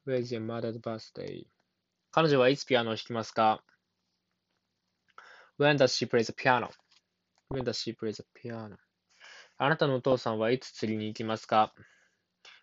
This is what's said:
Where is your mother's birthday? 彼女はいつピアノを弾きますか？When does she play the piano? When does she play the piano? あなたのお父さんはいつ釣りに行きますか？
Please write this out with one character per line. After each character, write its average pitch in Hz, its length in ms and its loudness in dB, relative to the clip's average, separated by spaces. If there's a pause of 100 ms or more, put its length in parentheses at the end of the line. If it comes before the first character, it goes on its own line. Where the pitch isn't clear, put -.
Where 131 120 -2
is 123 180 -4
your 110 100 -6
mother's 117 320 -6
birthday? 110 680 -12 (640)
彼 160 160 2
女 143 100 4
は 123 120 6
い 139 80 2
つ - 80 -12
ピ 131 100 0
ア 117 80 4
ノ 113 80 -2
を 110 40 -2
弾 - 100 -10
き - 80 -10
ま 113 100 -2
す - 80 -10
か？ 110 320 2 (1900)
When 147 200 4
does 131 160 4
she - 120 -2
play 117 160 2
the 110 120 -4
piano? 123 360 0 (800)
When 135 140 -6
does 113 120 -4
she - 200 -8
play 110 160 -8
the - 140 -12 (180)
piano? 113 340 -12 (800)
あ 135 120 2
な 156 80 2
た 160 100 2
の 135 80 0
お 123 60 -2
父 131 160 2
さ 120 140 -4
ん 110 80 -4
は 110 120 2
い 127 80 2
つ - 140 -20
釣 110 180 -4
り 110 60 -4
に 107 100 -6
行 107 80 -10
き - 80 -8
ま 110 140 -4
す - 100 -14
か？ 107 260 4 (880)